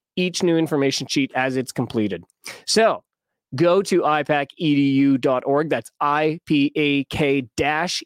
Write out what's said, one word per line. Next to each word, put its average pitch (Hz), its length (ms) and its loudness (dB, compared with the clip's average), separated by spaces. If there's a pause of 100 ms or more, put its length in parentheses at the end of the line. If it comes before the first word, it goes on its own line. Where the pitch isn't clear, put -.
(160)
each 180 260 -4
new 170 140 2
information 139 520 0
sheet 135 280 -2
as 131 220 -2
it's 127 160 -6
completed. 104 500 -4 (420)
So 208 380 0 (520)
go 175 260 4
to 180 240 2
I 151 180 2
pac 143 340 -2
E 151 180 2
D 139 60 2 (200)
U 139 160 4
dot 131 280 0
org. 143 240 0
That's 123 300 -4
I 156 460 0
P 143 320 2
A 143 280 0
K 139 520 -2
dash 156 480 -2